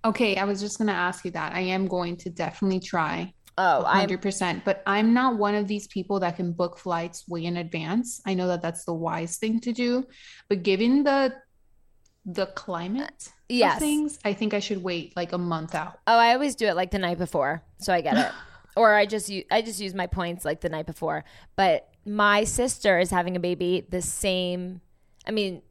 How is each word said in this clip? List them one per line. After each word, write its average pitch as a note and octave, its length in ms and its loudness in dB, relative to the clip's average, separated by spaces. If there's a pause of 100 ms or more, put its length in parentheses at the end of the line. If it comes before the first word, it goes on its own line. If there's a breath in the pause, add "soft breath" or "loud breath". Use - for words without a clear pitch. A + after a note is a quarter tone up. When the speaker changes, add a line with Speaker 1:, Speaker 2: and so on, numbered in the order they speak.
Speaker 1:
Okay, A3 320 2
I F#3+ 80 0
was G3+ 160 -2
just G3+ 180 -8
gonna G#3+ 140 0
ask F3+ 320 -2
you F3 80 -4
that. D#3+ 220 -6
I F3+ 60 -2
am F#3 260 0
going F3 320 -2
to F3+ 120 -10
definitely F3+ 500 -2
try. E3+ 540 -4 (240)
Speaker 2:
Oh, E3+ 280 4
I'm F3 120 4
Speaker 1:
hundred F#3 240 0
percent. F#3 420 -2
But G3 220 0
I'm G#3+ 260 4
not B3 240 4
one G#3 180 2
of G#3 120 0
these G3+ 220 -4
people G3 320 -4
that F3 160 -2
can F3 160 -4
book F3 260 -4
flights E3+ 500 -6
way E3+ 160 -6
in F3 120 -2
advance. E3+ 680 -4
I F#3+ 100 -2
know F3+ 120 0
that F3 160 0
that's E3+ 220 -6
the E3+ 100 -4
wise E3 420 -4
thing A3 240 -2
to A#3+ 120 -4
do, B3 340 0 (420 loud breath)
but G3 140 0
given A3+ 400 4
the, C4+ 320 2 (920)
the F#3+ 220 -4
climate F#3+ 840 -8 (200)
Speaker 2:
Yes. A3+ 260 4
Speaker 1:
of - 60 -6
things, D4 440 0
I G3+ 80 0
think G#3+ 220 -2
I G3+ 60 0
should G3+ 220 -6
wait, F3 340 -6
like, F3 160 -4
a F3+ 60 -4
month E3 360 -4
out. D#3+ 320 -6
Speaker 2:
Oh, A#3 100 6
I A#3 180 8
always C4+ 200 0
do A3+ 140 0
it, E3+ 80 2
like, F3+ 160 0
the G3+ 80 0
night F3 180 -2
before, D#3+ 460 -2 (140)
so - 140 0
I F3 80 4
get D#3+ 160 2
it. B3+ 200 2
Speaker 1:
<laughs> - 60 -18 (340 loud breath)
Speaker 2:
Or G#3+ 180 8
I G#3 100 6
just G#3 240 -4
u-, G3 220 -6
I A3 120 2
just G#3+ 180 -8
use F#3+ 140 -6
my F#3+ 120 -2
points, F3+ 380 -4
like, D#3 160 -4
the E3+ 80 -4
night D#3 180 -6
before. D#3 380 -6 (320 soft breath)
But F3+ 320 4 (180)
my G#3 380 4
sister G#3+ 560 2
is F#3 100 2
having F3+ 240 0
a F3+ 60 -2
baby F3+ 500 0
the F3+ 100 -2
same, F3+ 800 -2 (460)
I - 60 -6
mean G3 380 -2